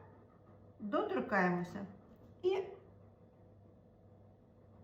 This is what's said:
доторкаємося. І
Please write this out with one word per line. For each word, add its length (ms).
доторкаємося. 1040
І 160